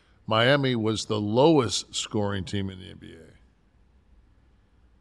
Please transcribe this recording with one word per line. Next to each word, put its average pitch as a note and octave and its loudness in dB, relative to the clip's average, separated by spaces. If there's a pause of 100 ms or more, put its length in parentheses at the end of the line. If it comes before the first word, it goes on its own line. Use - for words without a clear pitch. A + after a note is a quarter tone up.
(260)
Miami B2+ 2
was A2 -2
the G#2+ -4
lowest A#2+ 2
scoring G2+ -4
team G2 -4
in F#2 -14
the F#2 -18
N F2+ -20
B F2 -20
A. E2 -20 (1800)